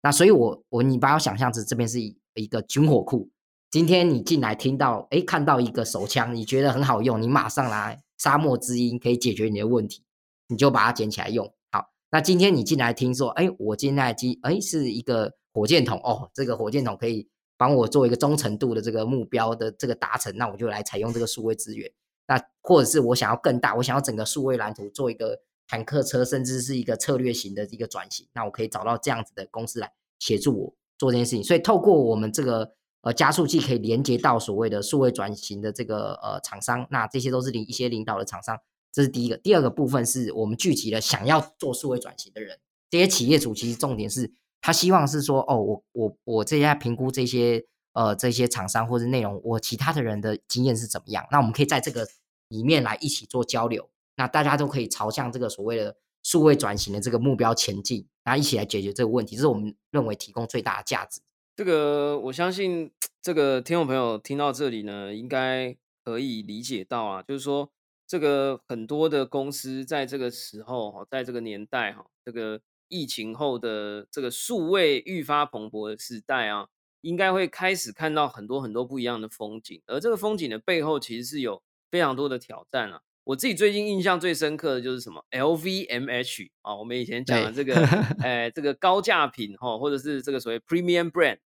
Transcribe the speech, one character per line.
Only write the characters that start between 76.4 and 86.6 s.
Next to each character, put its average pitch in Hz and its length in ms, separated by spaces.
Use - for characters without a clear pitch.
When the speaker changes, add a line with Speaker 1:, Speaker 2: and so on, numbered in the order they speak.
Speaker 2:
啊， 104 180
应 165 120
该 190 180
会 185 140
开 185 260
始 147 200
看 156 200
到 151 160
很 107 200
多 135 120
很 117 120
多 120 120
不 131 140
一 120 60
样 120 160
的 107 80
风 110 340
景， - 240
而 131 140
这 226 100
个 220 60
风 214 200
景 156 140
的 110 80
背 170 240
后 151 160
其 117 240
实 - 20
是 147 160
有 107 220
非 175 120
常 139 160
多 143 120
的 131 80
挑 - 320
战 113 240
啊。 80 100
我 135 80
自 139 120
己 220 80
最 208 180
近 208 160
印 196 140
象 180 180
最 175 140
深 151 200
刻 147 200
的 127 80
就 127 100
是 127 80
什 110 100
么 78 200
？L 139 240
V 185 300
M 123 260
H 123 400